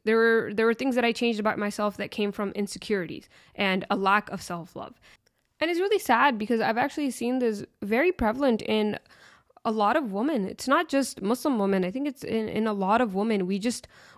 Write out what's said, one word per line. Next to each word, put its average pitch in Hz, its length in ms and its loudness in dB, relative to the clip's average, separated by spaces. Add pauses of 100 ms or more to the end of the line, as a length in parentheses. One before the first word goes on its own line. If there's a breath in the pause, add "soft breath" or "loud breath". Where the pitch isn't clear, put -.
there 220 140 2
were, 226 360 4
there 220 140 2
were 233 80 4
things 247 220 -2
that 240 80 2
I 233 80 2
changed 233 260 0
about 214 180 0
myself 208 420 -4
that 208 120 -8
came 208 220 -2
from 202 200 -6
insecurities 190 760 -6 (260 soft breath)
and 190 340 0
a 202 60 0
lack 196 360 2
of 196 120 -8
self-love. - 580 -12 (600 soft breath)
And 320 100 0
it's 339 80 0
really 392 220 2
sad, 254 360 4
because 220 240 0
I've 220 180 0
actually 277 340 -2
seen 247 260 -2
this 220 260 -2 (160)
very 233 300 2
prevalent 247 500 2
in 214 380 0 (640 loud breath)
a 226 80 0
lot 214 240 2
of 269 160 -2
women. 226 320 0
It's - 240 -8
not 320 200 2
just 277 320 -2
Muslim 247 380 0
women. 196 260 2
I 180 60 -2
think 262 160 -4
it's 269 160 -8
in, 220 260 -2
in 220 200 -2
a 214 40 -2
lot 202 280 2
of 208 160 0
women. 202 320 0
We 202 100 0
just, 226 300 -4 (300 loud breath)